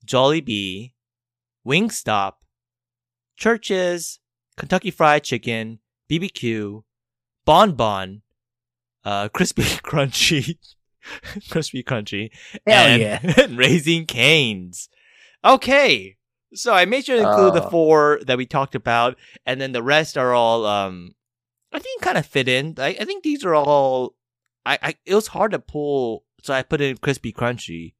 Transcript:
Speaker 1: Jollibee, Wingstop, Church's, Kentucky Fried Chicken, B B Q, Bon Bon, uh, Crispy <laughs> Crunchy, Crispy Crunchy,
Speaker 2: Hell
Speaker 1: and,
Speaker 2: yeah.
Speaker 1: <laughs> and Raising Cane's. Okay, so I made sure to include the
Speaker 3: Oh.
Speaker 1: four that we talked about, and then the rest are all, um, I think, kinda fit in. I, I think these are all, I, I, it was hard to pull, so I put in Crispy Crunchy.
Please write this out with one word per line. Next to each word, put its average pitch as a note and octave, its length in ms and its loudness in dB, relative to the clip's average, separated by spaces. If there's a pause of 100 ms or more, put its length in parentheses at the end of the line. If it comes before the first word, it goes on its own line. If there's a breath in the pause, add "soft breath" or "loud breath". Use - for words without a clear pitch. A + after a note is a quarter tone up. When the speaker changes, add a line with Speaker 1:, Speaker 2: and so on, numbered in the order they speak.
Speaker 1:
Jollibee, B2+ 840 0 (720)
Wingstop, A2+ 680 -2 (1000)
Church's, F#3 840 -2 (360)
Kentucky - 340 -4
Fried D3+ 340 4
Chicken, A2+ 560 -6 (260)
B D3+ 120 -2
B F#3+ 100 -6
Q, G#2+ 560 -6 (640)
Bon F3+ 260 6
Bon, G#2 480 -4 (840)
uh, G2+ 260 -4
Crispy - 320 -2
<laughs> - 200 -4
Crunchy, C#3 760 -2 (920 loud breath)
Crispy C3+ 320 -6
Crunchy, G#2+ 480 -6 (360 loud breath)
Speaker 2:
Hell B2 200 6
Speaker 1:
and, A#2 160 6
Speaker 2:
yeah. G#2 200 -4
Speaker 1:
<laughs> F3 200 4
and D#3+ 160 0
Raising D#3 480 2
Cane's. A#2 800 0 (560 soft breath)
Okay, A#3+ 720 2 (380)
so A#3 200 -2
I F3+ 100 6
made B3 220 -2
sure C4 100 0
to G#3+ 120 2
include G3 260 4
the E3+ 120 0
Speaker 3:
Oh. - 40 -8
Speaker 1:
four D#3 560 4
that B2+ 120 0
we B2+ 80 -4
talked C3+ 280 -4
about, A#2+ 420 0 (300 soft breath)
and C3 140 -4
then C3+ 120 -8
the A#2+ 100 -6
rest D3 340 0
are B2+ 180 0
all, A#2 320 2
um, F#2+ 480 -6 (580)
I D#4 60 -8
think, C5 240 -12
kinda F3 200 -4
fit C3 260 -4
in. C3 300 -2
I, C3+ 100 -4 (120)
I G#3+ 40 -6
think F#4+ 200 -10
these D4 200 -4
are F3 100 0
all, C#3 600 2 (500)
I, C3+ 180 -2
I, - 120 -6 (100)
it F3+ 100 -4
was G#3 140 0
hard G3+ 240 -2
to E3 60 -4
pull, C#3 680 -4 (180)
so C#3 120 -6
I C3 80 -2
put D3 180 -4
in C3+ 180 -2
Crispy B2+ 340 -4
Crunchy. E2+ 680 -8